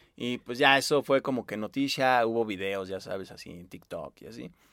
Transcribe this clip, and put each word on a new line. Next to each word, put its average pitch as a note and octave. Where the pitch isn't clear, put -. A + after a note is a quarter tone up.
y, A#2+
pues, A#2+
ya C#3
eso C#3
fue C3+
como B2+
que G#2
noticia, B2+
hubo A2+
videos, G2
ya F#2
sabes, F#2+
así F2
en F2
TikTok -
y C2
así. A#2+